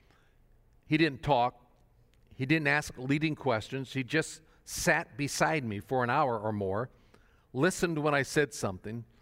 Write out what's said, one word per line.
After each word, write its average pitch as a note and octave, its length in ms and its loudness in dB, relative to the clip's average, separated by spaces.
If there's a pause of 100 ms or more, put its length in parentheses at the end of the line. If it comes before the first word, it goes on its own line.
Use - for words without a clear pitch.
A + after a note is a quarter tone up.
(880)
He D#3 100 2
didn't D3+ 260 2
talk. B2 400 2 (720)
He C3+ 120 -4
didn't D3+ 200 2
ask D3 300 0
leading D3 380 0
questions. B2+ 580 -2
He C3 100 -4
just D3 380 -4 (240)
sat D#3+ 520 0
beside D3+ 480 0
me G#2 140 -4
for B2+ 240 0
an A#2+ 80 0
hour C3 280 2
or G#2+ 120 -2
more, G#2 380 -2 (640)
listened E3 460 0
when D3 160 2
I C#3 80 4
said C#3+ 320 0
something, G#2+ 500 -6 (180)